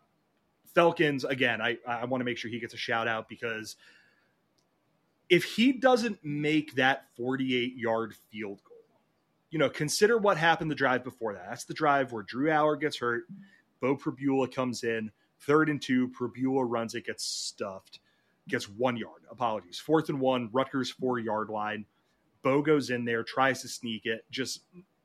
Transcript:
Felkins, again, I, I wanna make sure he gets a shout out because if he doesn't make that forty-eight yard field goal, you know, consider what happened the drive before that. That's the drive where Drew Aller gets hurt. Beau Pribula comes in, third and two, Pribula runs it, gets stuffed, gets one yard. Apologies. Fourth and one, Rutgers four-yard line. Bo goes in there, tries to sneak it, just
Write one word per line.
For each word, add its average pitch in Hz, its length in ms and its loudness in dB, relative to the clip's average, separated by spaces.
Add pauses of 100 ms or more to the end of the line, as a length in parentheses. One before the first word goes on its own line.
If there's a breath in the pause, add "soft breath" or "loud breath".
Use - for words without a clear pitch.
(760)
Felkins, 165 480 4
again, 123 380 0
I, 117 240 0
I 120 180 -4
wanna 123 200 -2
make 120 120 -4
sure 117 140 -8
he 117 100 -8
gets 117 140 -10
a 113 40 -14
shout 117 300 0
out 110 200 -4
because 110 480 -8 (1500 soft breath)
if 170 140 6
he 247 280 2
doesn't 240 520 2
make 151 500 0
that 131 320 2 (100)
forty-eight 127 600 -2
yard 113 380 -2 (160)
field 104 340 -10
goal, - 120 -20 (720)
you 156 100 -2
know, 135 100 4
consider 208 480 2
what 196 180 4
happened 160 360 2
the - 20 -4
drive 127 300 2
before 113 300 -6
that. 90 140 -14
That's 123 160 -10
the 156 100 -12
drive 139 360 2
where 107 140 -6
Drew 139 260 -2
Aller 151 240 4
gets 147 240 -4
hurt. 117 260 -2 (560 loud breath)
Beau 135 160 2
Pribula 135 560 0
comes 127 300 -2
in, 113 300 -2 (280)
third 151 280 4
and 147 120 0
two, 127 280 2
Pribula 131 600 -2
runs 117 280 -2
it, 113 100 -10
gets - 180 -8
stuffed, - 760 -8 (480)
gets 117 200 -4
one 120 280 -2
yard. - 340 -12
Apologies. 107 480 -4
Fourth 156 300 2
and 147 120 -2
one, 123 320 0
Rutgers 131 380 0
four-yard 110 600 -2
line. 107 360 -6 (560)
Bo 135 200 4
goes 143 280 2
in 120 140 -2
there, 117 180 0
tries 127 400 0
to 123 60 -12
sneak 113 380 -8
it, 113 240 -4
just 120 320 -6 (420)